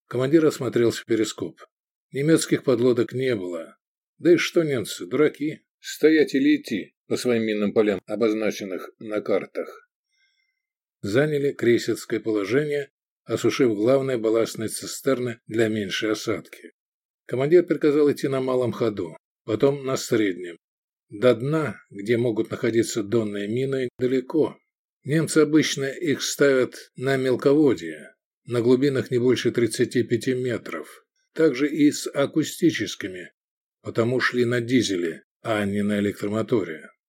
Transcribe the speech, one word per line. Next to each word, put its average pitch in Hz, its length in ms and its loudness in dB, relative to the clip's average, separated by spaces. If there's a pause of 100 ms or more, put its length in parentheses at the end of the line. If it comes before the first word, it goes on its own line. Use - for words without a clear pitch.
Командир 139 380 2
осмотрелся 117 560 0
в - 40 -20
перископ. 107 540 -2 (520)
Немецких 151 520 2
подлодок 120 500 2
не 127 220 -2
было. 87 420 -10 (400)
Да 175 160 4
и 156 40 8
что - 260 0
немцы, 123 420 -4
дураки? 143 560 -2 (180)
Стоять 151 540 4
или 143 220 4
идти 101 400 -6 (120)
по 135 100 -2
своим 117 260 0
минным 104 300 -2
полям, 104 340 2
обозначенных 107 880 -2
на 107 240 -6
картах? - 680 -6 (1120)
Заняли 143 500 0
крейсерское 113 680 0
положение, 123 720 -2 (360)
осушив 113 500 2
главные 131 420 2
балластные 110 520 0
цистерны 123 760 -4
для 110 220 0
меньшей 107 440 -2
осадки. - 600 -6 (560)
Командир 147 360 4
приказал 147 480 2
идти 135 160 -4
на 135 140 -2
малом 127 300 0
ходу, 98 440 -4 (280)
потом 139 420 0
на 131 120 -2
среднем. 90 600 -2 (520)
До 120 260 2
дна, 139 440 -4 (120)
где 101 260 -2
могут 113 320 -2
находиться 110 540 0
донные 101 440 -2
мины, 131 420 -2 (100)
далеко. 127 580 0 (460)
Немцы 156 360 0
обычно 147 460 2
их 135 380 -4
ставят - 720 0
на 135 220 -2
мелководье, 127 1000 2 (300)
на 117 160 -2
глубинах 127 500 2
не 123 80 0
больше 123 320 2
тридцати 117 520 0
пяти 120 300 -2
метров. - 720 -8 (280)
Также 147 360 2
и 143 220 4
с - 180 -8
акустическими, 120 1200 -2 (540)
потому 120 340 0
шли 120 260 0
на 120 160 0
дизеле, 98 600 0 (200)
а 107 220 0
не 101 180 -2
на 104 160 0
электромоторе. 101 920 -2 (180)